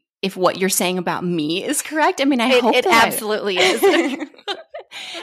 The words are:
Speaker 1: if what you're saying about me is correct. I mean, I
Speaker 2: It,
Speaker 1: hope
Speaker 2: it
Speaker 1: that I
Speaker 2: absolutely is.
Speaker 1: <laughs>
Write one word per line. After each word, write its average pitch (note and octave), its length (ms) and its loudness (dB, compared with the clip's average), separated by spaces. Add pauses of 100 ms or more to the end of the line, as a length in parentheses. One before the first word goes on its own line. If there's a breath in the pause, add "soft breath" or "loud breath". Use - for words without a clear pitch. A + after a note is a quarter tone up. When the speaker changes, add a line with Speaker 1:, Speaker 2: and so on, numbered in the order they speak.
(220)
Speaker 1:
if F#3+ 140 -4
what F3+ 220 2
you're F#3+ 100 2
saying F#3 300 0
about F3 260 -4
me E3+ 400 -2
is - 180 -4
correct. D#4 380 -2
I C4+ 40 0
mean, C4+ 160 2
I A3+ 100 0
Speaker 2:
It, B3 120 4
Speaker 1:
hope A#3+ 140 2
Speaker 2:
it B3 80 2
Speaker 1:
that A3+ 200 4
I - 20 4
Speaker 2:
absolutely G3+ 520 -4
is. A#3 220 2
Speaker 1:
<laughs> E4 480 2 (960 loud breath)